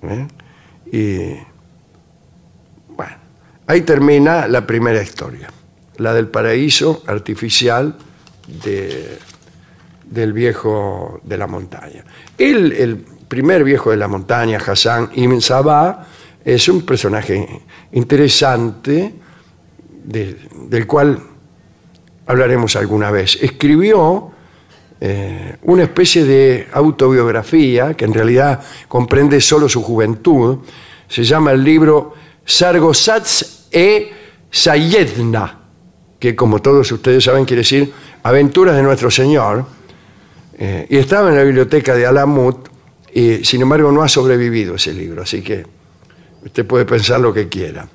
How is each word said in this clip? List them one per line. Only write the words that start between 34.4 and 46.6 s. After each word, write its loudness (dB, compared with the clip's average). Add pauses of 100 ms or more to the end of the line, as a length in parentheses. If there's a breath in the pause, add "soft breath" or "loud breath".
Sayedna, 0 (640)
que 0
como 2
todos 4
ustedes 2
saben 2
quiere -2
decir 0 (300 loud breath)
Aventuras 4
de 2
Nuestro 2
Señor, 0 (920 soft breath)
eh, -6
y 2
estaba 2
en 2
la 4
biblioteca 2
de 2
Alamut, 0 (440)
y 0
sin 0
embargo 2
no 2
ha 0
sobrevivido 0
ese -6
libro, -10
así -8
que -8 (800 soft breath)
usted -6